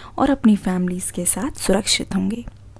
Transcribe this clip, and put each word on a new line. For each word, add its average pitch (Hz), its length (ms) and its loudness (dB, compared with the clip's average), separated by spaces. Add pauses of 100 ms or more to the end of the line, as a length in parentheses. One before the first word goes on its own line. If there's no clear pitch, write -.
(180)
और 277 120 4
अपनी 233 260 6
families 185 560 -2
के 175 140 -6
साथ 202 340 -2
सुरक्षित - 560 0
होंगे। 202 280 -2 (360)